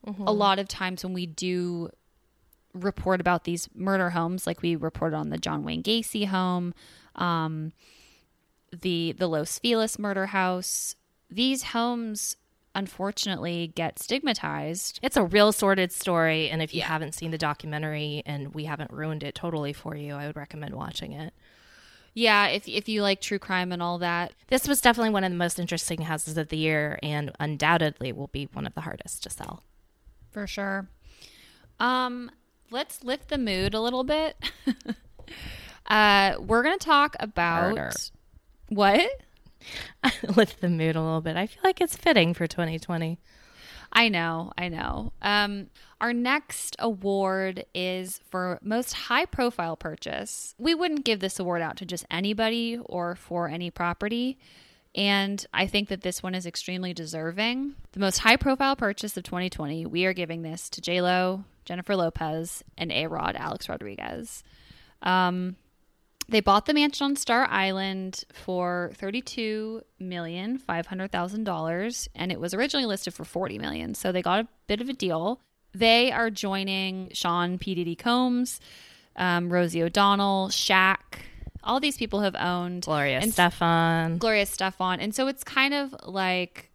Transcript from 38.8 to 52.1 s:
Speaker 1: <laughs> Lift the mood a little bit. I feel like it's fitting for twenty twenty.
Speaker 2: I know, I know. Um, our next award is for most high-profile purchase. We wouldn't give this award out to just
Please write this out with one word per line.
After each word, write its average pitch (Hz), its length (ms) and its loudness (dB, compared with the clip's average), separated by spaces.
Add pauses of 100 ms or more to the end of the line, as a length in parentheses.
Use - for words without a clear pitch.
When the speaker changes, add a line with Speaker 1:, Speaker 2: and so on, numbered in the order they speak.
Speaker 1:
<laughs> - 640 0
Lift - 240 4
the 180 80 2
mood 160 280 2
a 160 60 2
little 160 180 0
bit. 160 160 -4
I 190 100 0
feel - 180 -12
like 381 160 4
it's 349 160 0
fitting 175 380 6
for 170 120 -2
twenty 165 320 -2
twenty. 165 400 -4 (760)
Speaker 2:
I 226 160 8
know, 170 480 0
I 180 120 -4
know. 160 520 -4
Um, 202 460 0 (340)
our 240 120 0
next 254 640 -2
award 190 840 0 (100)
is 185 460 -4 (100)
for 180 320 -2
most 226 320 -2
high-profile 240 840 0
purchase. - 800 -8
We 320 180 2
wouldn't 311 300 0
give 214 160 2
this 190 180 -2
award 175 240 -2
out 160 160 -4
to 190 60 -10
just 170 260 -8